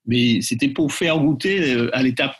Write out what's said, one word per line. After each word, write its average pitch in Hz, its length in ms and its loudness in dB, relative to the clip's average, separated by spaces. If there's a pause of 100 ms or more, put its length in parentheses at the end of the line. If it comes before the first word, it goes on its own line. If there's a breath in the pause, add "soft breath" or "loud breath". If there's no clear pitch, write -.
Mais 117 360 2
c'était 123 280 -2
pour 143 220 -2
faire 160 280 -2
goûter, 156 540 0
euh, 120 220 0
à 131 80 0
l'état 131 360 0